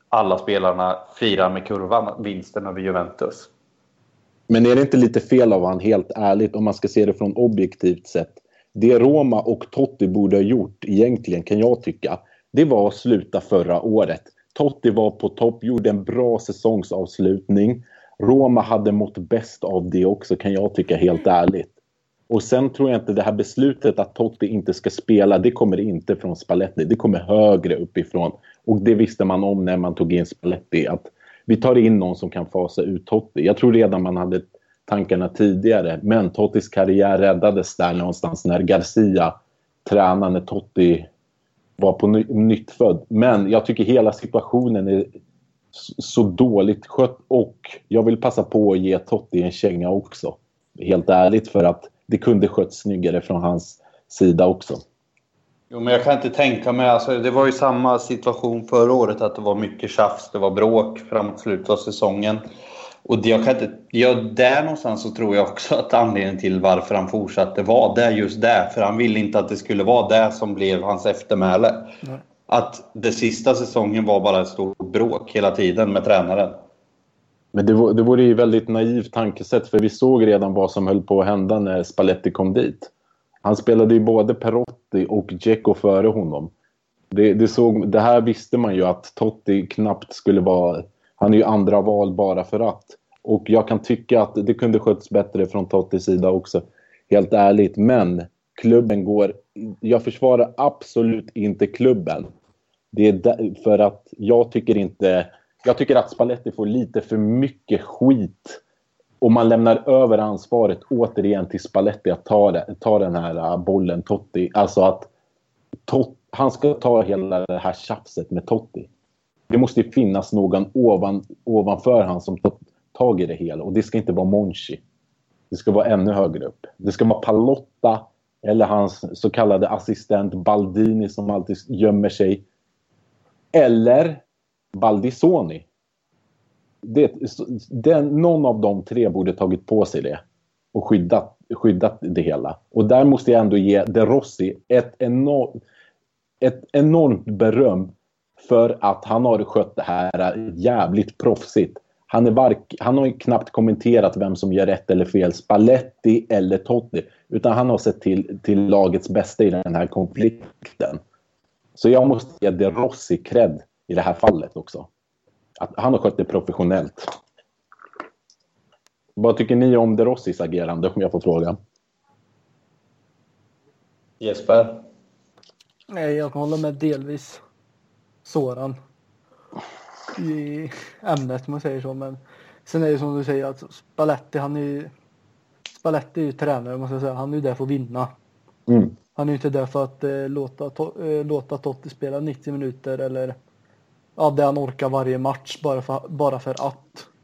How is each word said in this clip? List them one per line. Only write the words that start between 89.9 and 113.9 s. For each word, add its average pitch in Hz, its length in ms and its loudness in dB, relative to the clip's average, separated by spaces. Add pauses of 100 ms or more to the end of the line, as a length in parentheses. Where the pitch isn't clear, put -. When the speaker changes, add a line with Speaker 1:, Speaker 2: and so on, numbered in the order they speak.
Speaker 2:
skulle 98 280 0
vara... 90 420 0 (340)
Han 107 180 2
är 107 40 6
ju 110 60 4
andra 104 360 2
val 101 320 0
bara 92 320 -2
för 107 160 -6
att. 110 240 -4 (380)
Och 107 240 0
jag 110 220 2
kan 113 100 -2
tycka 117 440 0
att 104 120 -4
det 104 200 -2
kunde 113 240 0
skötts 107 320 -2
bättre 101 360 -2
från 95 200 -6
Tottis 92 380 -2
sida 92 260 0
också, 90 320 -4 (480)
helt 101 220 2
ärligt. 104 440 4
Men 101 460 2 (320)
klubben 113 500 2
går... 104 280 0 (480)
Jag 117 220 0
försvarar 123 540 0
absolut 113 760 -2
inte 104 320 -2
klubben. 90 600 -2 (640)
Det 107 180 4
är 101 40 6
där, 98 420 0 (100)
för 104 140 4
att 104 320 0
jag 120 420 2
tycker 117 240 0
inte... 92 500 0 (380)
Jag 123 140 2
tycker 139 180 2
att - 140 2
Spalletti 120 420 -4
får 107 140 -6
lite 113 340 -4
för 110 160 -6
mycket 127 640 -2
skit. - 800 -2 (560)
Och 117 140 4
man 117 160 4
lämnar 113 400 2
över 127 300 4
ansvaret 107 640 -2 (100)
återigen 104 580 -2
till 95 120 -8
Spalletti 101 500 -2
att - 140 -6
ta 101 280 4
det, 85 280 -6
ta 107 180 2
den 90 160 -2
här, 85 220 -6
äh, 85 200 -4
bollen, 90 460 -2